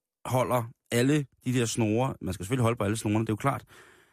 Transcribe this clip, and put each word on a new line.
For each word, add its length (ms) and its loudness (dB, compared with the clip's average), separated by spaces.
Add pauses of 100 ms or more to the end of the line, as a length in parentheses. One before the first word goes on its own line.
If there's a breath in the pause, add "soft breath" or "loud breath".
(260)
holder 380 0 (280)
alle 340 2 (200)
de 80 -2
der 120 2
snore, 560 0
man 120 -6
skal 120 -8
selvfølgelig 180 0
holde 140 2
på 60 -2
alle 140 0
snorene, 220 0
det 100 -2
er 40 2
jo 20 0
klart, 280 -4 (500 loud breath)